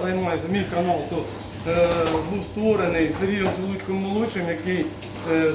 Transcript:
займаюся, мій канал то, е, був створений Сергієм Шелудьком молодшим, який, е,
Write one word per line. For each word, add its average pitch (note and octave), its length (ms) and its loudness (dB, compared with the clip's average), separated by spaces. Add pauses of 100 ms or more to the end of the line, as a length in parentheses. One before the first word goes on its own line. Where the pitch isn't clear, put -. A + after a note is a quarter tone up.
займаюся, F3+ 480 0
мій G3 140 2 (100)
канал F3 220 2 (120)
то, D#3+ 140 -2 (480)
е, E3+ 160 6 (440)
був G3 200 -2
створений F3+ 580 2 (100)
Сергієм F#3+ 380 2
Шелудьком F#3+ 380 -4
молодшим, G3 540 0
який, E3+ 360 -2 (460)
е, D#3+ 240 4